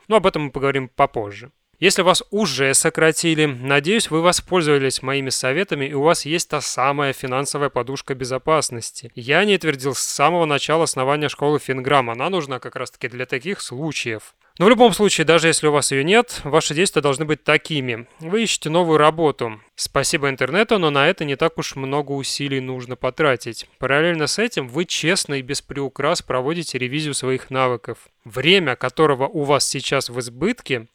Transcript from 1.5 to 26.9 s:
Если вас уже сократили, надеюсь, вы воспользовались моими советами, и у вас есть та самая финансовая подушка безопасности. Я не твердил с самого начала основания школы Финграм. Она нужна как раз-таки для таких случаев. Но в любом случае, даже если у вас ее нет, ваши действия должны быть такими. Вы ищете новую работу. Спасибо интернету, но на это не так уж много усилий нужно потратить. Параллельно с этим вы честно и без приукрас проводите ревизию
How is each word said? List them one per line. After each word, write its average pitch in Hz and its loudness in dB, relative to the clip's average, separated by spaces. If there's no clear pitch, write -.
Если 190 2
вас 185 4
уже 139 0
сократили, 156 2
надеюсь, 143 0
вы 156 2
воспользовались 151 2
моими 135 -4
советами, 143 -2
и 143 -6
у 139 0
вас 160 2
есть 160 -4
та 151 -2
самая 139 0
финансовая 135 -4
подушка 131 -6
безопасности. 127 -4
Я 139 2
не 202 2
твердил 139 -2
с - -4
самого 165 2
начала 151 0
основания 143 -2
школы 147 0
Финграм. 131 -2
Она 127 -4
нужна 143 -6
как 120 -16
раз-таки 127 -10
для 123 -10
таких 143 -6
случаев. 123 -8
Но 175 4
в - 8
любом 233 8
случае, 180 2
даже 160 6
если 151 2
у 151 4
вас 143 2
ее 135 0
нет, 220 2
ваши 151 2
действия 160 0
должны 139 0
быть 151 -4
такими. 131 -2
Вы 190 -2
ищете - -4
новую 160 4
работу. 147 0
Спасибо 143 -2
интернету, 156 0
но 165 2
на 143 4
это 180 -2
не 143 -2
так 160 -2
уж - -8
много 139 -4
усилий 139 -4
нужно 127 -8
потратить. 127 -2
Параллельно 151 2
с - -4
этим 202 -2
вы 147 -2
честно 165 -2
и 135 -4
без 135 -6
приукрас 143 -4
проводите 135 -4
ревизию 139 -4